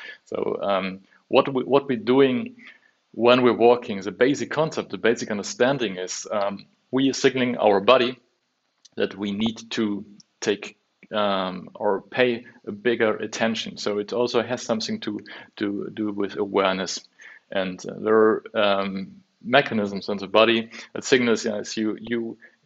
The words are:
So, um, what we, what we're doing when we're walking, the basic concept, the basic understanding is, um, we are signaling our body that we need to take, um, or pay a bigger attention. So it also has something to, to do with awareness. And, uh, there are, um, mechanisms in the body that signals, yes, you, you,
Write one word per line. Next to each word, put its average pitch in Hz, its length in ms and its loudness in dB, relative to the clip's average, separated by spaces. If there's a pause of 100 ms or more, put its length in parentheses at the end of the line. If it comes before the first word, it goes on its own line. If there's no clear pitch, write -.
(260)
So, - 360 -6
um, 95 380 -2 (280)
what 135 240 2
we, 127 120 -2
what 139 240 2
we're 127 80 -2
doing 123 600 2 (560)
when 123 300 4
we're 120 120 6
walking, 113 480 4
the 98 100 -6
basic 123 380 0
concept, 151 400 -2
the 92 80 -8
basic 113 320 0
understanding 110 640 -2
is, 90 340 -8
um, 101 360 -4 (240)
we 135 180 2
are 127 60 0
signaling 127 420 2
our 101 240 6
body 123 380 4 (800)
that 98 200 -2
we 101 160 -4
need 110 380 -4
to 104 340 -2 (360)
take, - 380 -4 (320)
um, 95 640 -2
or 104 280 -2
pay 123 420 0 (220)
a 95 60 -8
bigger 110 440 0
attention. - 600 -4
So 104 200 -4
it 104 140 -6
also 120 300 0
has 120 200 -6
something 110 380 -4
to, 104 200 -6 (360)
to 101 380 -4
do 107 180 -4
with 101 240 -6
awareness. 95 640 0 (500)
And, 92 360 -6
uh, 101 120 -10
there 107 160 0
are, 110 300 4 (100)
um, 98 680 -2 (180)
mechanisms 110 680 0
in 104 100 -4
the 95 80 -8
body 113 420 4 (240)
that - 120 -10
signals, 120 400 2
yes, 107 320 -6
you, 107 240 -2
you, 113 360 -6 (300)